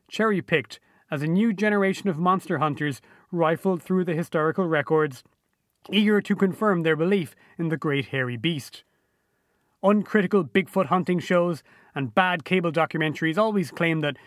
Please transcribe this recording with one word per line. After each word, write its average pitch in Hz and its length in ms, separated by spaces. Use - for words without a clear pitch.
cherry-picked 190 720
as 143 140
a 156 60
new 208 240
generation 196 560
of 151 100
monster 180 400
hunters 147 420
rifled 170 500
through 185 240
the 165 100
historical 165 520
records, 151 560
eager 208 320
to 202 140
confirm 190 480
their 160 140
belief 170 400
in 170 120
the 156 80
great 139 300
hairy 127 300
beast. 151 460
Uncritical 202 600
Bigfoot 180 440
hunting 180 340
shows 175 420
and 135 200
bad 180 300
cable 175 280
documentaries 156 680
always 208 320
claim 165 300
that 147 160